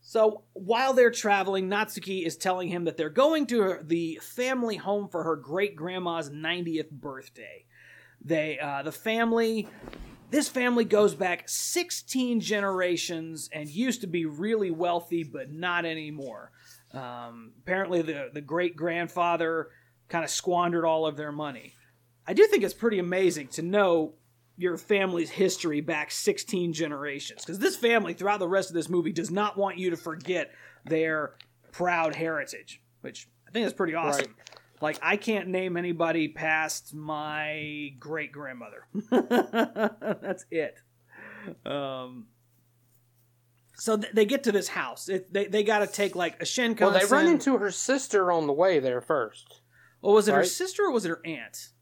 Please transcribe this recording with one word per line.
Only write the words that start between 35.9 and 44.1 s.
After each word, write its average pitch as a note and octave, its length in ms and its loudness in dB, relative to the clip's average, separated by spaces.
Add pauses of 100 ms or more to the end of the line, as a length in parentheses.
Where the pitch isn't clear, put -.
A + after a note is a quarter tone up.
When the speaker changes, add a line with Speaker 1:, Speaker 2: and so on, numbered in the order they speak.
Speaker 1:
past D#3 640 -4
my D3+ 1040 -6
great-grandmother. C#3 880 -10 (240)
<laughs> - 0 -
That's A3+ 1400 0
it. D#3 260 -2 (880)
Um, C3 640 -8 (1500)
so A3 220 0
th-, G#3+ 180 -6